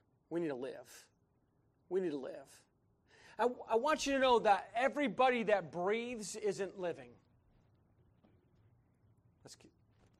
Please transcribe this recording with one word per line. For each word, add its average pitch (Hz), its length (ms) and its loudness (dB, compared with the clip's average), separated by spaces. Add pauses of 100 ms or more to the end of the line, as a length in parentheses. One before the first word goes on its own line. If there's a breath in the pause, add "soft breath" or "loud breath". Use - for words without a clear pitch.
(300)
We 165 100 -2
need 165 100 -2
to 139 60 -4
live. 127 500 -12 (840)
We 190 120 0
need 175 100 -2
to 147 60 -4
live. 139 440 -12 (800 soft breath)
I, 226 80 4 (220)
I 226 60 2
want 285 320 2
you 277 60 2
to 269 60 2
know 254 200 6
that 196 360 4
everybody 254 680 2
that 180 280 2
breathes 214 680 -4
isn't 196 420 -4
living. 139 300 -6 (2250)
That's, - 140 -20 (640)